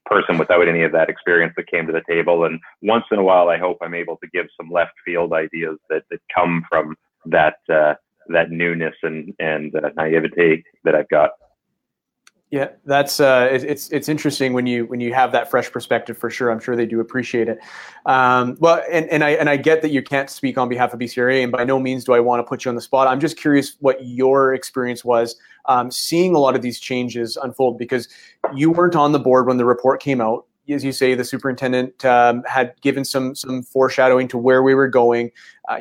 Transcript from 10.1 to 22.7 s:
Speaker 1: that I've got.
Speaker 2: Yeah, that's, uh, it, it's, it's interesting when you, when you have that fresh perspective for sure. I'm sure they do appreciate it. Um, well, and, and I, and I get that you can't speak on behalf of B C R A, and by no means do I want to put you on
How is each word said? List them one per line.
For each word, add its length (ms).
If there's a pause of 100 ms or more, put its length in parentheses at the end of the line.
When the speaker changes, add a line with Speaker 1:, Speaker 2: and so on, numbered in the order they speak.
Speaker 1:
that 100
I've 140
got. 220 (1200)
Speaker 2:
Yeah, 160 (180)
that's, 340
uh, 320
it, 120
it's, 260
it's 180
interesting 460
when 140
you, 180
when 140
you 120
have 200
that 180
fresh 220
perspective 440
for 140
sure. 220
I'm 80
sure 160
they 100
do 140
appreciate 480
it. 100 (480)
Um, 540
well, 320
and, 180
and 140
I, 80
and 180
I 80
get 240
that 80
you 140
can't 260
speak 300
on 100
behalf 240
of 60
B 80
C 120
R 120
A, 100
and 100
by 120
no 160
means 240
do 100
I 60
want 220
to 20
put 200
you 60
on 60